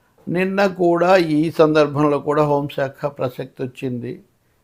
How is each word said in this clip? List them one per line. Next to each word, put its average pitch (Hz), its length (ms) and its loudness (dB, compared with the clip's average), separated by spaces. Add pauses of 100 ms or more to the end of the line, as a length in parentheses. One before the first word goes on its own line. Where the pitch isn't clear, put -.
(300)
నిన్న 190 360 0
కూడా 175 500 2
ఈ 160 360 0
సందర్భంలో 147 680 2
కూడా 151 240 0
హోంశాఖ 143 640 -4
ప్రసక్తి 135 580 -8
వచ్చింది. 127 600 -10 (400)